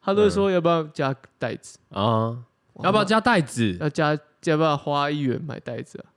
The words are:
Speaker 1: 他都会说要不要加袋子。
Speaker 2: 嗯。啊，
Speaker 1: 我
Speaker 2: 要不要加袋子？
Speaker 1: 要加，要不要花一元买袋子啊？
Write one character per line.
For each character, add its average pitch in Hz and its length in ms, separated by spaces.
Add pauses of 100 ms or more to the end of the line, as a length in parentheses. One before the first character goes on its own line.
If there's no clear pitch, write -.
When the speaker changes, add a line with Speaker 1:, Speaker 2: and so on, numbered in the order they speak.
Speaker 1:
他 196 120
都 202 80
会 208 80
说 196 220
要 180 100
不 165 60
要 165 160
加 147 300 (260)
袋 120 160
子。 - 220 (120)
Speaker 2:
嗯。 98 160
啊， 117 380 (300)
Speaker 1:
我 - 120
Speaker 2:
要 185 60
不 208 60
要 208 60
加 214 160
袋 220 220
子？ 113 400
Speaker 1:
要 151 80
加， 151 280 (260)
要 160 120
不 151 60
要 151 160
花 143 320
一 151 120
元 127 220
买 - 160
袋 123 220
子 - 180
啊？ - 60 (120)